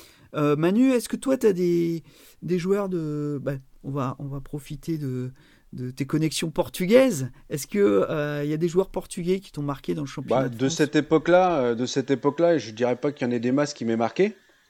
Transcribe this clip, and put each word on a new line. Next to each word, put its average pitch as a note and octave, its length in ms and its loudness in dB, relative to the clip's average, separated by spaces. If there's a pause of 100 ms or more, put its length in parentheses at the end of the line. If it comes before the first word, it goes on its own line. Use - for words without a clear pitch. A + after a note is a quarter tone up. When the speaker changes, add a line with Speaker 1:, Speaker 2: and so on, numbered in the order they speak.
(360)
Speaker 1:
Euh, D3 180 2
Manu, G3+ 380 4
est-ce A#3 160 0
que A#3+ 80 -4
toi, C4+ 200 0
t'as A3 160 4
des, E3+ 520 0 (380)
des E3+ 180 -2
joueurs G3 280 0
de, D3 540 -4
bah, C3+ 120 -4 (280)
on - 80 -8
va, C3+ 300 -4
on C#3+ 60 -10
va C#3 140 -10
profiter D3 560 -10
de, B2+ 360 -6 (400)
de B2+ 180 -10
tes C3+ 160 -6
connexions D#3 440 -2
portugaises. F#3 800 4 (200)
Est-ce C#3+ 160 -6
que, - 120 -2 (300)
euh, D3 360 -4
il D3 60 -4
y D3+ 40 0
a D#3 40 -4
des F3 100 0
joueurs F3+ 220 0
portugais F#3 500 -4
qui - 100 -20
t'ont D3 120 -8
marqué C#3+ 320 -6
dans D#3+ 80 -6
le C#3+ 40 -6
championnat C3 360 -2
Speaker 2:
Bah, A#2+ 60 -2
Speaker 1:
de A#2 60 -8
Speaker 2:
de A#2+ 140 0
Speaker 1:
France ? C3 80 -2
Speaker 2:
cette D3 180 0
époque-là, E3 640 4
euh, B2 180 2
de B2 120 -2
cette C3+ 260 -2
époque-là, C#3+ 460 2
je A2 120 -6
dirais A#2+ 260 -2
pas D3 140 -2
qu'il C#3 160 -6
y A#2+ 40 -2
en - 20 0
ait A#2+ 80 -2
des B2 120 0
masses C#3+ 220 0
qui - 100 -8
m'aient A2+ 120 0
marqué. F3 400 0 (340)